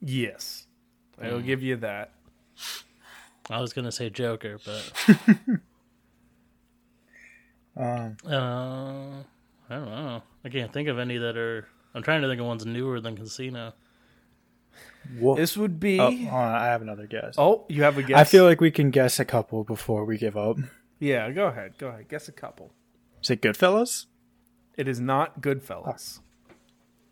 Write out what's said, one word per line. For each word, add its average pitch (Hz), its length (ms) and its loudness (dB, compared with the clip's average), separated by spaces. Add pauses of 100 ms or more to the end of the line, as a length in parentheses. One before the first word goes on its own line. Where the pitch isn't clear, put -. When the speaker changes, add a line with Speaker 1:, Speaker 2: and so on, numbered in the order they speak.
Speaker 1:
Yes. 127 640 -6 (540)
I 113 100 -10
will 120 100 -4
Speaker 2:
Hmm. 120 60 -8
Speaker 1:
give 131 160 -2
you 131 140 -2
that. 107 340 -10 (1400)
Speaker 2:
I 113 120 -6
was 120 120 -8
gonna 120 200 -8
say 117 180 -8
Joker, 110 540 -6
but 104 280 -12 (140)
Speaker 3:
<laughs> - 540 6 (2250)
Um. 120 400 -6 (100)
Speaker 2:
uh, 135 960 -6 (480)
I 120 60 -8
don't 143 140 -10
know. 120 320 -10 (220)
I - 40 -12
can't 120 240 -6
think 147 160 -4
of 120 100 -2
any 123 200 -4
that 117 180 -4
are. 113 300 -6 (280)
I'm 117 80 -10
trying 156 200 0
to 135 60 0
think 123 120 -4
of 120 60 -4
ones 113 200 -6
newer 120 340 -4
than 113 160 -10
Casino. 113 560 -12 (1500)
Speaker 3:
What? 131 180 4
Speaker 1:
This 170 200 0
would 196 220 -2
be 190 220 2
Speaker 3:
Oh, 123 100 6
hold 123 180 -4
on, 123 260 0
I 117 120 0
have 117 160 0
another 104 240 -12
guess. 110 320 -8
Speaker 1:
Oh, 208 300 4
you 147 140 0
have 143 160 4
a 139 40 0
guess? 131 160 2
Speaker 3:
I 151 60 12
feel 185 200 12
like 170 160 8
we 165 100 6
can 143 200 2
guess 127 300 4
a 123 40 0
couple 110 400 -2
before 107 400 -4
we 110 140 -2
give 107 180 -4
up. 107 200 -2 (480)
Speaker 1:
Yeah, 123 280 -2
go 190 160 0
ahead. 107 300 -8
Go 135 100 -12
ahead. 110 200 -16
Guess 151 200 -12
a 147 40 -18
couple. - 400 -18 (500)
Speaker 3:
Is - 80 -4
it 117 120 0
Goodfellas? 185 640 2 (680)
Speaker 1:
It 135 120 -4
is 120 120 -4
not 135 400 -2
Goodfellas. 135 800 -6 (920)